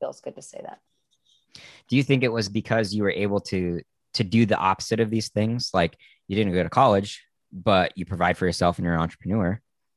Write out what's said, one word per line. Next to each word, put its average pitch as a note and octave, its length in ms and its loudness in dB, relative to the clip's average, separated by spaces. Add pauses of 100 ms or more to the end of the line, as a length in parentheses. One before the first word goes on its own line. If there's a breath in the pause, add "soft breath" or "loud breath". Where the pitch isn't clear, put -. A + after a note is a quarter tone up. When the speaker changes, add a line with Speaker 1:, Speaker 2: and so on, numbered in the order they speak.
Speaker 1:
feels - 200 -8
good - 160 -14
to C#3 60 -20
say - 200 -18
that. - 160 -16 (1080 loud breath)
Speaker 2:
Do B2+ 80 2
you C#3 60 4
think C3 200 2
it A#2+ 100 0
was A2 160 -2
because G#2+ 460 -2
you G#2+ 80 0
were G2 80 2
able G2+ 320 -2
to F2 400 -4 (320)
to - 100 0
do A2 220 4
the G2+ 100 2
opposite F#2+ 440 0
of G#2+ 100 0
these A2 200 -2
things. A2+ 420 -2
Like, E2+ 240 0 (320 soft breath)
you G2 80 -2
didn't G2+ 160 0
go F2+ 100 2
to D#2+ 80 -2
college, G#2 540 2 (280)
but F#2 440 2
you F2+ 80 -6
provide F2+ 320 0
for F#2 100 -2
yourself F2 320 0
and F2+ 60 -4
you're E2+ 100 0
an E2 60 0
entrepreneur, F#2 600 -2 (360)